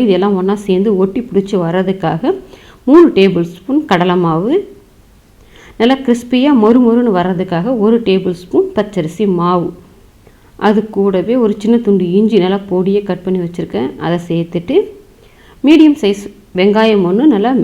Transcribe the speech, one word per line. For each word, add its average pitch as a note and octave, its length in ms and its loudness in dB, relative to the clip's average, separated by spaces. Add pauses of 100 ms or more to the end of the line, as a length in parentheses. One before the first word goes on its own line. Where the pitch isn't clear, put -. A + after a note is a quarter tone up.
இதெல்லாம் G3 320 0
ஒண்ணா F#3+ 160 -2 (120)
சேர்ந்து G3 220 0 (120)
ஒட்டி G3 280 -2
பிடிச்சி G3 260 -2 (120)
வர்றதுக்காக F3+ 640 -2 (560)
மூணு D#4+ 180 8 (120)
டேபிள் F3 340 2
ஸ்பூன் - 260 -6 (120)
கடலை F3+ 340 0
மாவு, E3+ 300 -2 (1300)
நல்லா A#3+ 160 4 (100)
கிறிஸ்பியா B3 440 0 (120)
மொறு A#3 240 4
மொறுன்னு A#3 320 2
வர்றதுக்காக F3+ 680 -2
ஒரு A3+ 140 2 (100)
டேபிள் F#3 320 0
ஸ்பூன் F#4 260 -2 (120)
பச்சரிசி G3+ 480 -4 (120)
மாவு, F3 300 0 (1000)
அது G#3+ 140 2 (140)
கூடவே G3 480 0
ஒரு G#3 100 0 (100)
சின்ன A#3 220 2
துண்டு G3 200 0 (120)
இஞ்சி G#3+ 260 2
நல்லா F#3+ 140 0 (140)
பொடியா F#3+ 380 0
கட் F3+ 160 -8
பண்ணி F#3 180 -2
வச்சிருக்கேன், E3+ 440 -6 (180)
அதை E3+ 120 -2 (120)
சேர்த்துட்டு E3+ 460 -4 (920)
மீடியம் D#4 340 6
சைஸ் G3+ 220 -2 (360)
வெங்காயம் G#3 500 2
ஒண்ணு A3+ 260 2
நல்லா A3 180 0 (100)